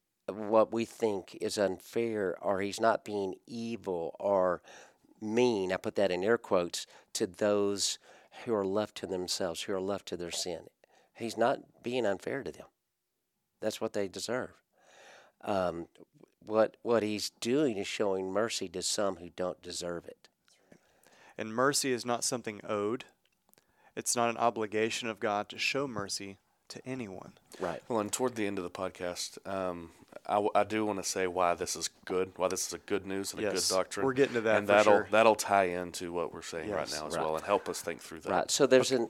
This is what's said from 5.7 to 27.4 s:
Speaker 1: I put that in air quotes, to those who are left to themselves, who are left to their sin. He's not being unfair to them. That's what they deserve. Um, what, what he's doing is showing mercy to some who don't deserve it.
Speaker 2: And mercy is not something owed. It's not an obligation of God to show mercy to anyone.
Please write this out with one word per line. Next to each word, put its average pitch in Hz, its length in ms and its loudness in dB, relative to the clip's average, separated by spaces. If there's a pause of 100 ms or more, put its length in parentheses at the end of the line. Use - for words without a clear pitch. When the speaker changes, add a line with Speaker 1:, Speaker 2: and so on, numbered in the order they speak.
Speaker 1:
I 92 40 0
put - 180 -6
that 98 160 4
in 90 120 0
air 113 140 4
quotes, 87 480 0 (280)
to - 140 0
those 101 680 0 (480)
who 120 80 0
are 101 120 2
left 104 320 -2
to 98 100 -8
themselves, 90 560 -4
who 104 100 -6
are 95 80 -2
left 95 260 -4
to 87 100 -8
their 85 140 -6
sin. 85 300 -6 (520)
He's 110 240 -8
not 120 220 4 (240)
being 123 220 -2
unfair 107 380 -2
to 82 80 -8
them. - 140 -18 (960)
That's 107 200 -2
what 110 120 -4
they 101 140 -2
deserve. 98 440 -6 (920)
Um, 87 440 -2 (580)
what, 107 360 2
what 113 220 2
he's 107 260 -2 (120)
doing 127 360 2
is 98 100 -4
showing 95 440 -2
mercy 104 380 -2
to 90 120 -6
some 95 360 0
who 85 180 -14
don't 90 260 -4
deserve 87 460 -6
it. - 200 -20 (1080)
Speaker 2:
And 110 160 -8
mercy 135 380 2
is 117 140 -2
not 120 180 -2
something 110 440 -4
owed. 107 380 -2 (880)
It's - 200 -2
not 117 140 4
an 117 80 -2
obligation 110 720 0
of 107 100 -6
God 104 300 0
to - 80 -14
show 139 300 -2
mercy 98 500 -6 (320)
to - 160 -14
anyone. 123 480 -10 (260)